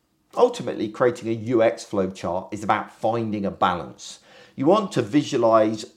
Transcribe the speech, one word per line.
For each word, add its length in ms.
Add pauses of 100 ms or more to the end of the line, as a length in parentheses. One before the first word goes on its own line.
(380)
Ultimately, 500
creating 400
a 60
U 280
X 220
flowchart 720
is 100
about 260
finding 560
a 60
balance. 680 (360)
You 100
want 280
to 80
visualize, 840 (120)